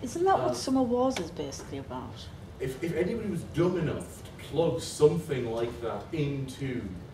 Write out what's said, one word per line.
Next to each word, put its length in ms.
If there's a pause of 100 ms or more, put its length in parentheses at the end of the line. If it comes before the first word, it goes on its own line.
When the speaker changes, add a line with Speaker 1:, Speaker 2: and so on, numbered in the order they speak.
Speaker 1:
isn't 240
that 140
what 100
Speaker 2:
Um, 60
Speaker 1:
Summer 280
Wars 360
is 120
basically 480
about? 360 (460)
Speaker 2:
If, 220
if 140
anybody 320
was 140 (120)
dumb 220
enough 480
to 60 (140)
plug 360
something 720
like 300
that 200 (120)
into 680 (340)